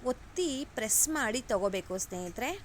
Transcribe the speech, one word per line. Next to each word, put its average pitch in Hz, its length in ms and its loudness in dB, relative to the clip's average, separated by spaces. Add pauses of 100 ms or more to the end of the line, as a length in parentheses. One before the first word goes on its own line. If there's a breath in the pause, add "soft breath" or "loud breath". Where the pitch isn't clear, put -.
(140)
ಒತ್ತಿ - 360 -2 (300)
ಪ್ರೆಸ್ 214 240 4 (140)
ಮಾಡಿ 247 240 2 (100)
ತಗೋಬೇಕು 190 560 0
ಸ್ನೇಹಿತರೆ. 180 440 -4 (140)